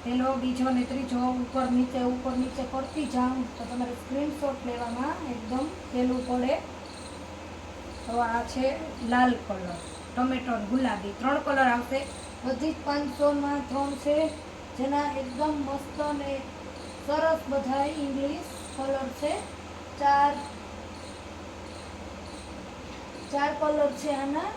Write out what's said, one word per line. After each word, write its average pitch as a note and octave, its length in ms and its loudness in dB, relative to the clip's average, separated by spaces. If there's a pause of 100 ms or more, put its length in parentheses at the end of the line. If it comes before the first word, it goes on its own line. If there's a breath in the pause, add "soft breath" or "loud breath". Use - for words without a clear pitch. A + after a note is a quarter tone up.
પેલો, B3+ 320 2
બીજો B3+ 340 2
ને B3 120 4
ત્રીજો, B3+ 360 0
ઉપર B3+ 520 2
નીચે, B3+ 280 4
ઉપર B3 380 2
નીચે B3+ 260 0
કરતી C#4 440 -2
જાઉં B3+ 380 2 (140)
તો A#3+ 60 -6
તમારે B3 260 -2
સ્ક્રીનશોટ C#4 760 -2
લેવામાં B3 640 -2
એકદમ A#3+ 360 -2 (260)
સહેલું B3+ 360 2
પડે. B3 260 2 (1500)
તો A#3 120 0
આ A#3 240 2
છે C4 340 0 (320)
લાલ B3 260 8 (140)
કલર, F3+ 260 -4 (420)
ટમેટો B3+ 420 2
ને G#3 60 -2
ગુલાબી, G3+ 540 2
ત્રણ C#4 200 2
કલર C#4+ 200 2
આવશે. B3+ 480 4 (380)
બધી C4+ 280 0
જ - 20 -4 (100)
પાંચસોમાં C#4+ 840 2
ત્રણ C#4 220 0
છે, D4 360 2 (520)
જેના C#4+ 340 2
એકદમ C4+ 380 0
મસ્ત C#4 500 -2 (180)
ને C#4 220 -2 (680)
સરસ D#4+ 320 4 (100)
બધા C4+ 360 2
ઇંગ્લિશ C#4+ 680 -2 (260)
કલર C4+ 320 0 (120)
છે. D4 120 2 (680)
ચાર, C#4+ 360 8 (3000)
ચાર C#4+ 280 4
કલર D4+ 260 6
છે C#4+ 220 0
આના. D4 480 0